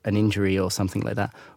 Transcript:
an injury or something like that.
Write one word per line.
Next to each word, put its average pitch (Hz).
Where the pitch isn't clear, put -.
an 104
injury 101
or 92
something 95
like 110
that. 104